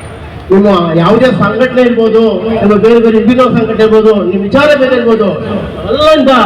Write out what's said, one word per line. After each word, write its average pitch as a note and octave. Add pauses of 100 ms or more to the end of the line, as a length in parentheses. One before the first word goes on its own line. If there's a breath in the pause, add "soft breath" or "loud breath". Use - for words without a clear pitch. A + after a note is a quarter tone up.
(500)
ನಿಮ್ಮ F#3
ಯಾವುದೇ A3
ಸಂಘಟನೆ B3
ಇರ್ಬೋದು, A3+
ನಿಮ್ಮ G#3+
ಬೇರೆ A3+
ಬೇರೆ A3+
ವಿಭಿನ್ನ B3
ಸಂಘಟನೆ A3
ಇರ್ಬೋದು, G#3+
ನಿಮ್ಮ F#3+
ವಿಚಾರ C#4+
ಬೇರೆ B3+
ಇರ್ಬೋದು, A3+ (640)
ಎಲ್ಲರಿಂದ D4 (160)